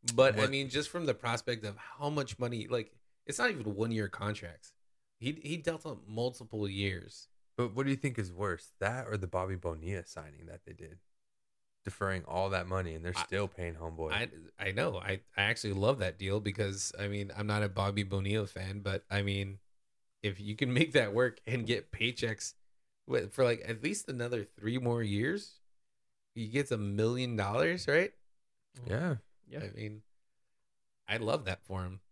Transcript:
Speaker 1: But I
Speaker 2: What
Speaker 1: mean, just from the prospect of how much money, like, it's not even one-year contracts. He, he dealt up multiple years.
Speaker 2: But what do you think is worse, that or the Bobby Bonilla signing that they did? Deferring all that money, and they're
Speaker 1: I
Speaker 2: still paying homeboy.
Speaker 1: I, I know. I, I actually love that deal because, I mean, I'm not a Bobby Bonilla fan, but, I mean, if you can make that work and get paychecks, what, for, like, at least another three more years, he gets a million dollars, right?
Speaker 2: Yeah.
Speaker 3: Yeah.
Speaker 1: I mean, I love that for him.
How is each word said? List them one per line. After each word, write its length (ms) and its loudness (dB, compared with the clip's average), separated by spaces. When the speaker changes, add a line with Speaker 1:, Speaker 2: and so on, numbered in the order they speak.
Speaker 1:
But 200 10
I 40 2
Speaker 2:
What 120 6
Speaker 1:
mean, 200 0
just 180 0
from 180 -4
the 80 4
prospect 500 -2
of 120 -6
how 320 -6
much 300 -2
money, 300 -2
like, 240 -2
it's 120 -4
not 120 4
even 240 -2
one-year 340 2
contracts. 640 -6
He, 240 -4
he 160 -6
dealt 260 -4
up 140 -8
multiple 580 -2
years. 640 -4
Speaker 2:
But 180 0
what 100 0
do 60 2
you 60 4
think 220 -2
is 140 -2
worse, 480 -2
that 260 0
or 120 -2
the 80 -2
Bobby 300 0
Bonilla 500 -4
signing 400 -14
that 180 -14
they 80 -14
did? 260 -16
Deferring 420 -2
all 240 2
that 160 0
money, 280 0
and 100 -8
they're 100 -2
Speaker 1:
I 100 0
Speaker 2:
still 220 0
paying 280 -6
homeboy. 380 -4
Speaker 1:
I, 160 0
I 140 -2
know. 240 0
I, 240 -2
I 60 4
actually 320 2
love 240 4
that 200 -2
deal 220 0
because, 580 -2
I 100 -2
mean, 280 -4
I'm 100 -2
not 160 2
a 60 2
Bobby 340 2
Bonilla 440 0
fan, 340 -6
but, 300 -2
I 100 2
mean, 380 0
if 180 0
you 160 -4
can 160 2
make 200 4
that 200 6
work 340 4
and 200 0
get 260 0
paychecks, 640 -2
what, 300 0
for, 100 4
like, 220 4
at 160 -4
least 260 -2
another 380 -2
three 200 0
more 240 2
years, 580 0
he 140 -6
gets 220 0
a 80 0
million 580 2
dollars, 500 2
right? 260 4
Speaker 2:
Yeah. 300 0
Speaker 3:
Yeah. 160 -10
Speaker 1:
I 120 -8
mean, 260 -8
I 100 0
love 260 2
that 220 -2
for 160 -4
him. 180 -6